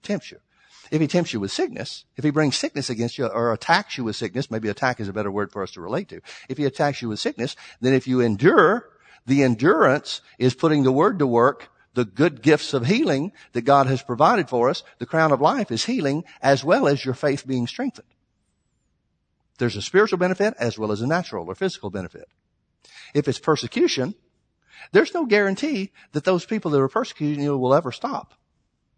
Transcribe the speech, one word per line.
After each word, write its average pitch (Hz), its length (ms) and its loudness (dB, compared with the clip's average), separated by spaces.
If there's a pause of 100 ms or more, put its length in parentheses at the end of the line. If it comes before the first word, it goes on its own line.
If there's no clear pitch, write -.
tempts - 300 -6
you. - 80 -20 (500)
If 156 100 -2
he 156 60 2
tempts 170 260 0
you 117 60 -4
with 98 140 -4
sickness, - 520 -6 (120)
if 127 80 -6
he 151 60 2
brings 147 260 0
sickness 143 340 -6
against 117 260 -4
you 127 100 -2
or 117 260 0
attacks 170 440 -2
you 135 60 -8
with 110 140 -6
sickness, 98 340 -6
maybe 110 180 -4
attack 123 300 -2
is 110 80 -6
a 98 60 -8
better 101 180 -6
word 101 220 -6
for 101 100 -8
us 90 100 -8
to 92 80 -18
relate 120 280 -8
to. 82 120 -18 (280)
If 131 100 -8
he 147 60 -2
attacks 143 380 -2
you 117 60 -6
with 104 120 -6
sickness, 131 340 -6 (260)
then 131 140 2
if 131 140 0
you 127 120 2
endure, 156 680 4 (340)
the 139 200 2
endurance 143 800 2 (180)
is 127 140 2
putting 151 280 2
the 131 80 4
word 165 300 2
to 143 80 2
work, 120 400 2 (260)
the 123 100 0
good 123 380 -2
gifts 147 320 4
of 120 120 0
healing 185 440 0 (220)
that 120 100 -2
God 139 240 6
has 131 160 0
provided 156 460 2
for 120 200 2
us. 151 140 -2 (160)
The - 80 -8
crown 160 240 2
of 131 100 2
life 214 300 0
is 113 140 -4
healing 160 400 -2 (180)
as 139 220 2
well 175 240 2
as 139 160 0
your 131 100 -4
faith 139 320 -2
being 127 220 -2
strengthened. - 440 -10 (1500)
There's 117 180 -2
a 98 60 -6
spiritual 196 360 2
benefit 185 400 0
as 113 220 -4
well 107 100 -2
as 104 100 -2
a 120 60 -2
natural 135 400 -4
or 92 80 -8
physical 180 360 -6
benefit. 90 380 -12 (880)
If 147 140 0
it's 127 100 -2
persecution, 156 800 0 (760)
there's 214 220 4
no 339 100 -2
guarantee 202 640 0 (220)
that 147 120 -4
those 185 200 2
people 214 260 -4
that 143 100 4
are 135 80 2
persecuting 147 540 -4
you 143 160 0
will 127 160 2
ever 127 160 2
stop. - 440 -10 (640)